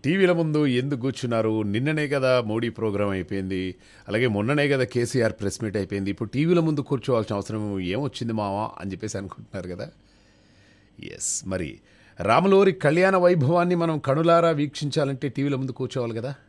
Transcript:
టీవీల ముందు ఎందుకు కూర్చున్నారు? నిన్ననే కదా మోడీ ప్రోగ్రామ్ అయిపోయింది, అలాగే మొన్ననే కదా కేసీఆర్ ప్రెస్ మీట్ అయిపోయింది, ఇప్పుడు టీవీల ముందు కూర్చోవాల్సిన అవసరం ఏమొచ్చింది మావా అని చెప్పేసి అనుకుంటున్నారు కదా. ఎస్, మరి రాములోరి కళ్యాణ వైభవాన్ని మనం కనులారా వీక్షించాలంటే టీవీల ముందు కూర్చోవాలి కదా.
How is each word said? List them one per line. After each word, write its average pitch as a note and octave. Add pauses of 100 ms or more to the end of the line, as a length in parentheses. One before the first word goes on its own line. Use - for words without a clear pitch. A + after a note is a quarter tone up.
టీవీల F3+
ముందు D3+
ఎందుకు B2+
కూర్చున్నారు? A2+
నిన్ననే C#3
కదా C3
మోడీ A2+
ప్రోగ్రామ్ G#2
అయిపోయింది, F#2+ (340)
అలాగే A2+
మొన్ననే B2
కదా C3
కేసీఆర్ A#2
ప్రెస్ G2
మీట్ G#2
అయిపోయింది, G2
ఇప్పుడు G#2
టీవీల E3
ముందు D#3
కూర్చోవాల్సిన A#2+
అవసరం G#2
ఏమొచ్చింది A#2
మావా G#2
అని F#2+
చెప్పేసి G2
అనుకుంటున్నారు F#2+
కదా. - (1120)
ఎస్, -
మరి F#2 (400)
రాములోరి F#3+
కళ్యాణ F#3
వైభవాన్ని F3
మనం E3
కనులారా E3
వీక్షించాలంటే C#3+
టీవీల C#3
ముందు C3
కూర్చోవాలి A#2+
కదా. B2 (140)